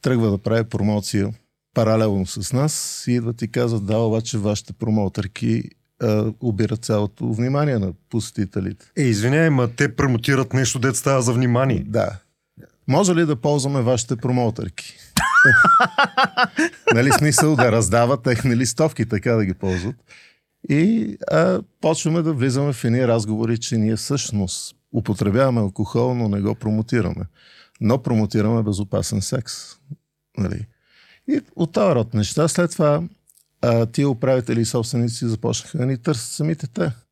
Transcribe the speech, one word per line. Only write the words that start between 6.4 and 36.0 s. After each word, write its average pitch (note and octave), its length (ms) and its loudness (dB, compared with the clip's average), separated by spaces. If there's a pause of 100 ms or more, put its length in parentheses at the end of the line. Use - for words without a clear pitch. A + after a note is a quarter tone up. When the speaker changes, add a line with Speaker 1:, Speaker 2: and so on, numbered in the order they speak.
Speaker 1:
цялото A2 480 -2
внимание C3 460 0
на G2 140 -2 (160)
посетителите.“ G2+ 760 -6 (120)
Speaker 2:
Е, F3+ 60 0
извиняй, C3 460 2
ма B2+ 180 2
те B2+ 280 -2
промотират C3 580 0
нещо, C3 260 0
дет B2 160 0
става C3+ 260 0
за A#2+ 120 0
внимание. B2 540 2
Speaker 1:
Да. G#2 320 -2 (680)
„Може F3 280 4
ли E3+ 100 4
да D3+ 100 0
ползваме C#3 460 0
вашите B2 340 0
промоутърки?“ - 800 -4 (200)
<laughs> C6+ 1800 2
Нали, B2 180 4
смисъл D3+ 440 4
да A#2 160 4
раздават A#2 520 2
техни A#2+ 340 0
листовки, C3+ 480 0
така A2 280 -2
да A2 120 2
ги F#2 80 -2
ползват. F#2 420 -4 (760)
И, G3+ 480 0 (100)
а, F3 340 2 (200)
почваме D#3+ 400 0
да D#3+ 120 0
влизаме C#3 400 0
в A2+ 100 -10
едни B2 240 2
разговори, A2+ 500 0
че A#2 200 -4
ние A2 180 2
всъщност - 800 -4 (160)
употребяваме A2+ 680 0
алкохол, A#2 540 -2
но A#2 140 -2
не G2+ 120 -2
го G#2+ 140 -2
промотираме. G#2+ 680 -2 (560)
Но A#2+ 220 2
промотираме A2 600 2
безопасен G2+ 580 -2
секс. - 320 -6 (840)
Нали? - 280 -4 (640)
И D4 120 0 (140)
от E3 160 -2
този G3 240 2
род A#2 180 0
неща. G#2+ 340 0
След E3+ 240 0
това, D3+ 320 2 (580)
а, A#2 240 4
тия C#3 240 0
управители B2 520 0
и A2+ 40 2
собственици A#2 600 -2
започнаха A#2 500 -4
да B2 80 -2
ни C3 120 -2
търсят B2 340 -4